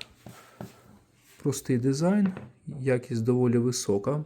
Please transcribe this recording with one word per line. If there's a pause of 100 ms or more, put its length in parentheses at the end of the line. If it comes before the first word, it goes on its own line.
(1400)
простий
дизайн, (460)
якість
доволі
висока,